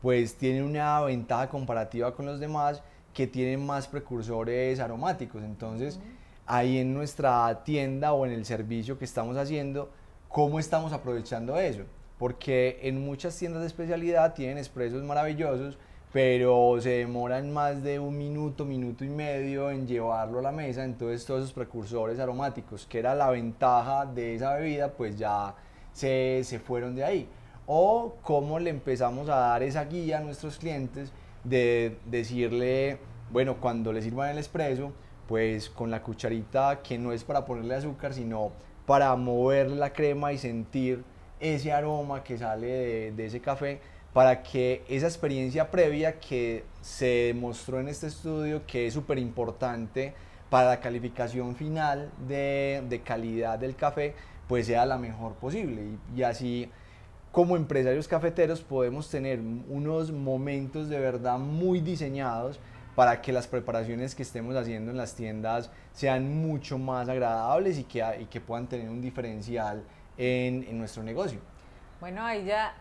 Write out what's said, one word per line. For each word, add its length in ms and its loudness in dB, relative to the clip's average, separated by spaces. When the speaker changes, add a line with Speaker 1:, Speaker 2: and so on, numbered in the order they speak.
Speaker 1:
pues, 340 4
tiene 260 2
una 380 2
ventaja 480 0
comparativa 640 -2
con 120 -8
los 120 -6
demás, 440 -2
que 120 0
tienen 380 0
más 240 -4
precursores 880 -2
aromáticos. 640 -4
Entonces, 540 -6
Speaker 2:
Ujú. 80 -14
Speaker 1:
ahí 320 4
en 140 2
nuestra 720 2
tienda 480 0
o 140 4
en 60 -2
el 120 -4
servicio 540 -4
que 80 -8
estamos 320 -4
haciendo, 520 -4
¿cómo 300 4
estamos 340 0
aprovechando 680 -2
eso? 260 0
Porque 640 2
en 200 -2
muchas 360 -6
tiendas 240 -4
de 60 -4
especialidad 680 2
tienen 240 -4
espressos 440 -4
maravillosos, 760 0
pero 680 8
se 120 0
demoran 600 0
más 320 0
de 160 -2
un 200 -4
minuto, 480 -4
minuto 360 -4
y 60 -4
medio 640 -2
en 160 -4
llevarlo 540 0
a 20 -2
la 100 0
mesa. 320 -4
Entonces, 400 -4
todos 160 0
esos 140 -6
precursores 680 -4
aromáticos, 680 -4
que 120 -4
era 160 2
la 160 4
ventaja 760 2
de 300 -4
esa 220 0
bebida, 360 0
pues 260 -4
ya 360 0
se, 520 2
se 140 -6
fueron 360 -4
de 100 -2
ahí. 240 0
O 560 4
cómo 360 2
le 120 0
empezamos 580 0
a 80 4
dar 260 4
esa 220 0
guía 340 -2
a 20 -2
nuestros 380 -8
clientes 540 -6
de 640 4
decirle, 920 0
bueno, 260 2
cuando 360 0
le 80 0
sirvan 300 -2
el 80 -4
espresso, 540 -2
pues 420 0
con 220 -4
la 120 -4
cucharita 800 0
que 160 -6
no 140 -2
es 120 -4
para 200 0
ponerle 300 -4
azúcar, 400 -6
sino 380 -2
para 300 8
mover 540 4
la 220 0
crema 400 2
y 60 -4
sentir 640 -2
ese 320 0
aroma 500 0
que 160 -6
sale 280 -2
de, 460 -2
de 140 -4
ese 140 -6
café, 400 -4
para 300 8
que 460 2
esa 180 0
experiencia 640 0
previa 500 4
que 440 -2
se 540 4
demostró 460 -4
en 80 -4
este 180 -8
estudio, 600 -4
que 200 0
es 80 -2
súper 240 0
importante 960 -2
para 200 8
la 120 4
calificación 760 -4
final 540 -2
de, 600 0
de 120 -2
calidad 580 -2
del 160 -4
café, 400 -2
pues 200 2
sea 200 6
la 120 0
mejor 360 -6
posible. 480 -4
Y, 60 -2
y 40 2
así, 460 0
como 260 6
empresarios 500 2
cafeteros, 540 2
podemos 480 0
tener 320 -2
unos 720 -2
momentos 760 -2
de 100 -2
verdad 380 0
muy 420 2
diseñados 800 -2
para 280 8
que 100 -2
las 140 0
preparaciones 680 -2
que 80 -8
estemos 320 -6
haciendo 360 -4
en 80 -4
las 160 -6
tiendas 560 -2
sean 480 2
mucho 340 -2
más 320 -2
agradables 720 2
y 60 -4
que, 200 -2
y 60 -10
que 160 -8
puedan 260 -6
tener 220 -6
un 100 -6
diferencial 800 -4
en, 500 0
en 80 -6
nuestro 260 -8
negocio. 380 -4
Speaker 2:
Bueno, 240 -10
ahí 220 -4
ya 360 0